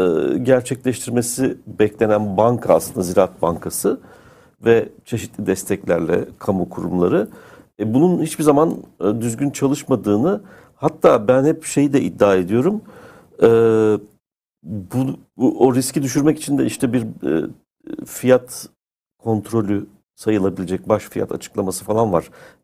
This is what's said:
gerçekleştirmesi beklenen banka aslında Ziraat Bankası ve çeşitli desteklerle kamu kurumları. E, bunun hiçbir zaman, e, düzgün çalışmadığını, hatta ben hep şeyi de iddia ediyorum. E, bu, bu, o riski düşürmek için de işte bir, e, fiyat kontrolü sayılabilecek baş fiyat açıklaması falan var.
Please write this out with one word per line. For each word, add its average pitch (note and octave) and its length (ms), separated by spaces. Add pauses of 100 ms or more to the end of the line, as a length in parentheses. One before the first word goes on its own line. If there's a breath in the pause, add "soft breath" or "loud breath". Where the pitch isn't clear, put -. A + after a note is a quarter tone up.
(380)
gerçekleştirmesi B2 1200 (220)
beklenen G#2 580
banka A2 360
aslında - 280
Ziraat F2+ 400
Bankası E2+ 580 (680 loud breath)
ve A#2 240 (160)
çeşitli G#2 420
desteklerle F#2 800 (140)
kamu F#2+ 300
kurumları. F2+ 580 (520 loud breath)
E, G#2+ 140
bunun E3 300
hiçbir D#3 200
zaman, D3+ 300 (280)
e, A2 200
düzgün A#2+ 280
çalışmadığını, C3+ 920 (340 loud breath)
hatta C3+ 520
ben C3 180
hep D#3+ 180
şeyi C#3+ 300
de C#3 80
iddia G2 340
ediyorum. A#2+ 460 (600 loud breath)
E, - 60 (1160)
bu, G2+ 340 (400)
bu, - 300
o B2+ 80
riski C3+ 280
düşürmek C#3+ 340
için C#3+ 200
de C3+ 80
işte A#2 280
bir, B2 80
e, D#2+ 460 (580)
fiyat - 640 (540)
kontrolü G#2 640 (300)
sayılabilecek F#2+ 760
baş G#2 140
fiyat - 280
açıklaması - 540
falan G#2+ 280
var. E2 160 (340 loud breath)